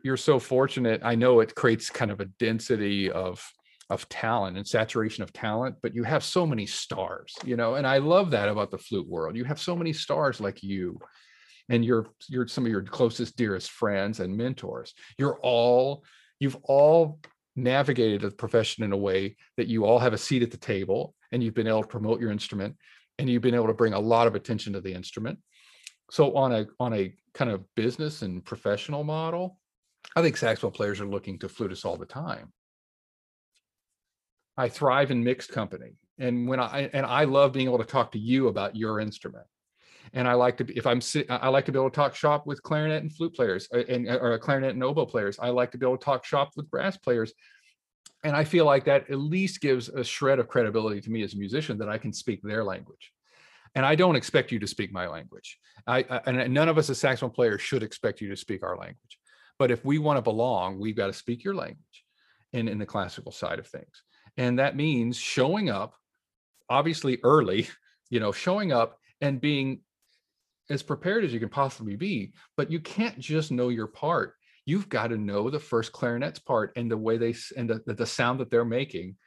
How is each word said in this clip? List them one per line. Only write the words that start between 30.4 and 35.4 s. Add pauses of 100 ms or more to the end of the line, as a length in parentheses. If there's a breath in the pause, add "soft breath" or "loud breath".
players
are
looking
to
flutists
all
the
time. (2000)
I
thrive
in
mixed